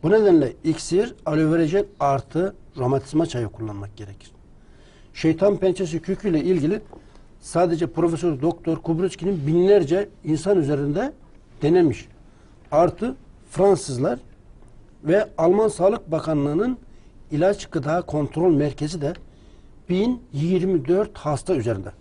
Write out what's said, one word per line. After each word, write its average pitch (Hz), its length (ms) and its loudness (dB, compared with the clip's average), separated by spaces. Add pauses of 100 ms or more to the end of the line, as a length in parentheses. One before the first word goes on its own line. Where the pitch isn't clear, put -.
Bu 175 40 4
nedenle 180 420 4 (100)
iksir, 175 520 -2 (100)
aloe 156 260 0
vera 165 140 2
jel 190 200 0 (140)
artı 143 560 -2 (220)
romatizma 139 480 0
çayı 120 220 -4
kullanmak 101 500 -12
gerekir. 98 340 -18 (840)
Şeytan 165 440 2
pençesi 175 440 -2
köküyle 180 420 -2
ilgili 180 380 0 (580)
sadece 170 480 0
Profesör 165 540 -2
Doktor 165 360 -2
Kubrutski'nin 165 680 -4
binlerce 180 640 4 (140)
insan 160 340 0
üzerinde 147 560 -2 (480)
denemiş. 156 460 2 (640)
Artı 180 440 0 (360)
Fransızlar 185 680 0 (840)
ve 190 340 2
Alman 190 300 4
Sağlık 202 440 0
Bakanlığı'nın 160 680 0 (540)
İlaç 185 340 0
Gıda 156 360 -2
Kontrol 160 540 0
Merkezi 147 460 -2
de 143 120 -4 (760)
bin 226 320 0 (120)
yirmi 165 540 0
dört 190 300 0
hasta 151 380 -4
üzerinde. 104 460 -4